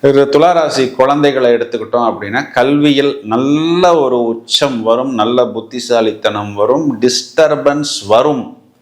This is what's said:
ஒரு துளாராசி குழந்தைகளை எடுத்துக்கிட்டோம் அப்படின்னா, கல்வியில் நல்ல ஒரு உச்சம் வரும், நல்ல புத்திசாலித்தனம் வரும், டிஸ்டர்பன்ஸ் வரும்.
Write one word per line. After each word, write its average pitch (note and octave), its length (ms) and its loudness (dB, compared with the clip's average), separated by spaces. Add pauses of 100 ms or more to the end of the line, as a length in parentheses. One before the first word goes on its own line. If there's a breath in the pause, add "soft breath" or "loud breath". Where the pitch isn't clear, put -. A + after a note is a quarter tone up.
ஒரு C#3 300 4
துளாராசி D3 640 2
குழந்தைகளை C3+ 580 2
எடுத்துக்கிட்டோம் A#2 600 -2
அப்படின்னா, G#2+ 380 -6
கல்வியில் C#3 720 0
நல்ல D#3 760 0
ஒரு B2+ 240 0
உச்சம் A#2 600 -4
வரும், B2 300 0
நல்ல A#2+ 320 0
புத்திசாலித்தனம் A2 1080 -4
வரும், A#2 480 0
டிஸ்டர்பன்ஸ் C#3+ 1040 0
வரும். A#2 500 0 (240)